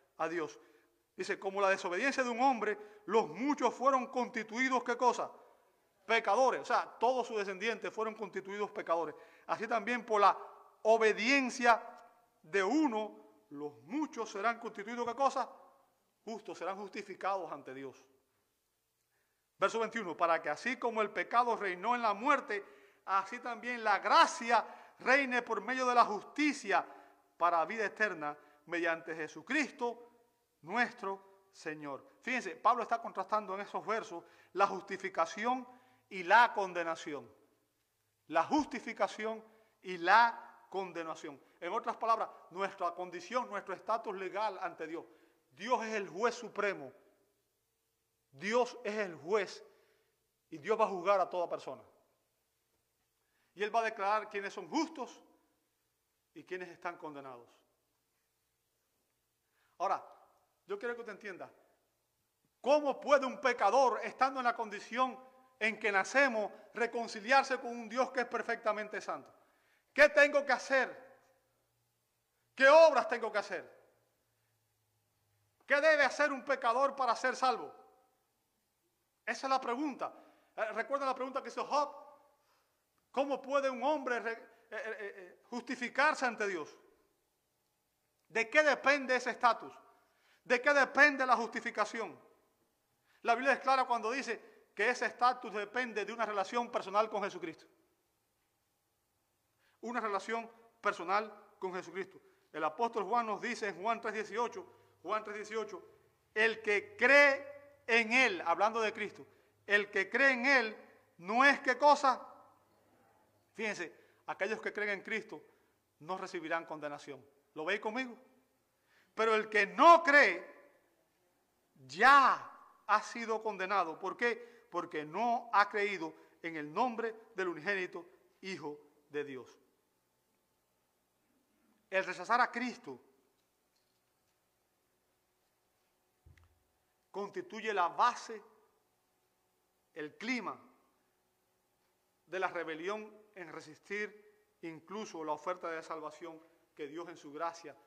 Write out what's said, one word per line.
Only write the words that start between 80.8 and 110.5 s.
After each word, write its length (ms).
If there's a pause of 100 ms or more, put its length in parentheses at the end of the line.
la 60
pregunta 280
que 60
hizo 160
Job? 300 (1200)
¿Cómo 280
puede 300
un 140
hombre 340
re-, 140
eh, 60 (320)
eh, 280
eh, 500
justificarse 800
ante 220
Dios? 280 (1500)
¿De 220
qué 140
depende 500
ese 160
estatus? 420 (720)
¿De 180
qué 140
depende 500
la 120
justificación? 800 (1040)
La 140
Biblia 160
es 80
clara 240
cuando 260
dice 640
que 160
ese 160
estatus 460
depende 520
de 80
una 140
relación 460
personal 360
con 140
Jesucristo. 440 (2250)
Una 180
relación 500 (300)
personal 520 (260)
con 160
Jesucristo. 460 (320)
El 120
apóstol 400
Juan 220
nos 140
dice 280
en 120
Juan 200
tres 140
dieciocho, 520 (360)
Juan 200
tres 140
dieciocho, 460 (520)
"El 280
que 340
cree 920
en 260
Él", 340
hablando 340
de 120
Cristo, 340 (400)
"el 240
que 180
cree 240
en 140
Él 300 (420)